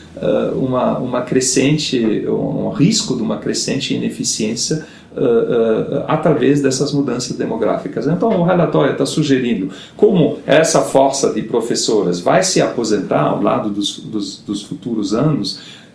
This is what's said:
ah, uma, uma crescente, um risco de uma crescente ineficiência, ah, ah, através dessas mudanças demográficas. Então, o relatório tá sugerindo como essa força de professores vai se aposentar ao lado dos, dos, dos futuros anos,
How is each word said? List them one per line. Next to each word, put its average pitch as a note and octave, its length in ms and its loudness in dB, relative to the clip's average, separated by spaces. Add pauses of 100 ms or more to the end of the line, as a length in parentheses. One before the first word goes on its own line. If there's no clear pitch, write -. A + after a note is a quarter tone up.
(180)
ah, - 380 0
uma, B2 420 0
uma B2 240 -4
crescente, B2+ 1080 0
um G2+ 420 -2
risco - 460 0
de A2+ 60 -4
uma A2 160 -4
crescente - 560 -4
ineficiência, A2+ 920 -4 (300)
ah, - 40 -6 (880)
ah, C3+ 60 2
através C#3+ 460 4
dessas C3+ 300 0
mudanças A#2+ 460 -2
demográficas. A2+ 680 -2
Então, F#3 340 2
o - 20 2
relatório D#3+ 540 2
tá C#3 80 0
sugerindo B2 640 0 (260)
como F3 500 4
essa D#3 360 4
força C3+ 520 2
de A2 100 -2
professores G#2+ 760 0
vai D#3+ 240 2
se - 160 0
aposentar A2 600 0
ao F#2+ 200 0
lado A2 280 0
dos, G2+ 300 -4
dos, G#2 460 -8
dos G2+ 160 -6
futuros G#2 520 -4
anos, A#2 640 -2 (160)